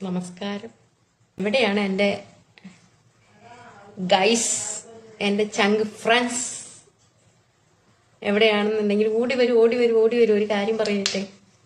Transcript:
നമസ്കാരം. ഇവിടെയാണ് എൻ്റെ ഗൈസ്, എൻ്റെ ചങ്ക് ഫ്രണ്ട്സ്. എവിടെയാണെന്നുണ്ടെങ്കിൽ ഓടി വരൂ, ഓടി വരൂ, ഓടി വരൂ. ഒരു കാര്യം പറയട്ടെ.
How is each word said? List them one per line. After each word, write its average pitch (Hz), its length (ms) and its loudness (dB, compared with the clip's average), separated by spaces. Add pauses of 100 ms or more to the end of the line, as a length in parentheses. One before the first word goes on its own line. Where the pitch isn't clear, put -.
നമസ്കാരം. 202 680 -8 (680)
ഇവിടെയാണ് 208 420 0
എൻ്റെ 196 420 -2 (1800)
ഗൈസ്, 190 840 0 (380)
എൻ്റെ 202 240 0
ചങ്ക് 208 380 2
ഫ്രണ്ട്സ്. 240 800 -2 (1600)
എവിടെയാണെന്നുണ്ടെങ്കിൽ 208 840 0
ഓടി 240 260 -2
വരൂ, 240 280 4
ഓടി 233 140 4
വരൂ, 233 280 2
ഓടി 233 120 2
വരൂ. 220 180 4
ഒരു 208 160 0
കാര്യം 214 280 -2
പറയട്ടെ. 202 480 -2 (400)